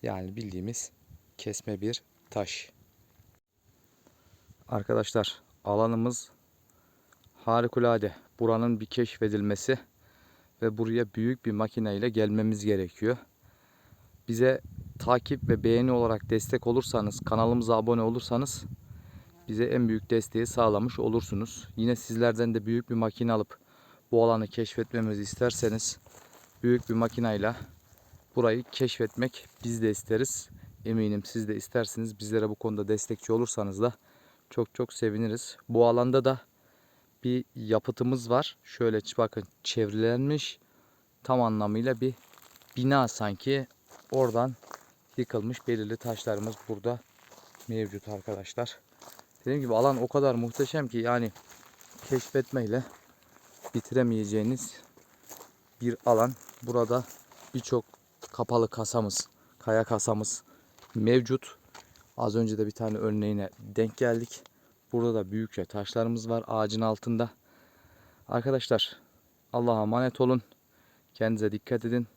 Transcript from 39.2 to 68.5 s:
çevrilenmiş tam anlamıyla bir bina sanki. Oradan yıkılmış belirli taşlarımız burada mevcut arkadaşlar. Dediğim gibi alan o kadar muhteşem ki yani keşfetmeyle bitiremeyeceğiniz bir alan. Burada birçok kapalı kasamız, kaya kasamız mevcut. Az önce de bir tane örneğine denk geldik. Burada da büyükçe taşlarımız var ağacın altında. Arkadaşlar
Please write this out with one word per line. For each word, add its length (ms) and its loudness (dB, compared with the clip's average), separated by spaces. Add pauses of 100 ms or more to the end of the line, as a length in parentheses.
çevrilenmiş 960 0 (640)
tam 180 2
anlamıyla 600 0
bir 120 0 (640)
bina 300 4
sanki. 600 -2 (440)
Oradan 440 2 (600)
yıkılmış 500 -4
belirli 300 -2
taşlarımız 580 -4 (140)
burada 300 -4 (680)
mevcut 400 -6
arkadaşlar. 720 -8 (600)
Dediğim 220 -2
gibi 140 0
alan 260 4
o 60 -2
kadar 280 2
muhteşem 520 -2
ki 100 -4
yani 340 0 (800)
keşfetmeyle 760 -2 (920)
bitiremeyeceğiniz 960 0 (1080)
bir 240 -2
alan. 280 4 (300)
Burada 400 0 (500)
birçok 320 -2 (480)
kapalı 340 2
kasamız, 640 -2 (300)
kaya 240 4
kasamız 600 -2 (520)
mevcut. 640 2 (600)
Az 180 -2
önce 220 0
de 80 0
bir 60 -6
tane 260 -4
örneğine 520 -2 (100)
denk 380 -2
geldik. 440 0 (500)
Burada 220 2
da 180 -2
büyükçe 340 -4
taşlarımız 640 -2
var 180 0
ağacın 340 0
altında. 480 0 (1000)
Arkadaşlar 680 0 (560)